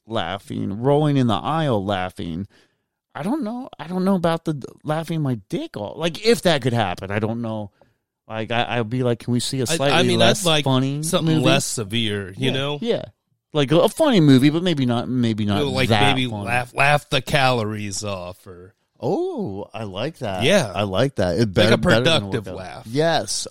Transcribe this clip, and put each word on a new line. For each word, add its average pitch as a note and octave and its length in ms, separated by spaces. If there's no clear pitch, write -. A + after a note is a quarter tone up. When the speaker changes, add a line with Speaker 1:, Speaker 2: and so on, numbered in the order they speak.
Speaker 1:
laughing, G#2 760
rolling C#3+ 360
in B2+ 100
the A2 80
aisle, C3 500
laughing. F#2 600
I B2+ 80
don't C4+ 200
know. A#3+ 260
I D3+ 100
don't F#3 160
know G3 100
about E3 300
the D#3+ 100
d-, C#3 140
laughing D#3+ 380
my C3 140
dick - 280
off. G#2 220
Like, F3 260
if A#3 180
that D#3 200
could B2 120
happen, F#2+ 360
I G#2 80
don't A2 240
know. A2 300
Like, A2 240
I, A#2 260
I'd A2 100
be B2+ 140
like, A#2+ 160
"Can - 140
we A#2+ 80
see - 180
a C3 40
Speaker 2:
I, A#2+ 140
Speaker 1:
slightly C#3+ 220
Speaker 2:
I F3 60
mean, F3+ 140
Speaker 1:
less A#2 280
Speaker 2:
I'd - 20
like D3+ 160
Speaker 1:
funny C3+ 380
Speaker 2:
something D#3+ 320
Speaker 1:
movie?" C#3 120
Speaker 2:
less C3+ 200
severe, G#2 640
you B2+ 160
Speaker 1:
Yeah, C3 60
Speaker 2:
know? C#3+ 280
Speaker 1:
yeah. A3+ 240
Like, C#3+ 200
a, E3 80
a A#3 100
funny C4+ 320
movie, C#3 260
but D#3+ 140
maybe D3+ 240
not, A#2 220
maybe A2+ 360
not G#2 140
Speaker 2:
You D3 80
know, C3+ 60
like, B2+ 180
Speaker 1:
that G#2+ 260
Speaker 2:
maybe B2+ 140
Speaker 1:
funny. G#2+ 160
Speaker 2:
laugh, B2 260
laugh C#3+ 380
the C#3 100
calories G#2+ 840
off, F2+ 440
or F2+ 280
Speaker 1:
Oh, F#3+ 760
I A2 80
like G#2+ 360
that. G2+ 260
Speaker 2:
Yeah. D3 300
Speaker 1:
I G#2 100
like G#2 320
that. F2+ 180
It G#2+ 60
Speaker 2:
Like A2 140
Speaker 1:
better, G#2+ 200
Speaker 2:
a - 20
Speaker 1:
better - 200
than A#2+ 80
Speaker 2:
productive A2 420
Speaker 1:
workout. F#2 100
Speaker 2:
laugh. F#2 300
Speaker 1:
Yes. C3+ 640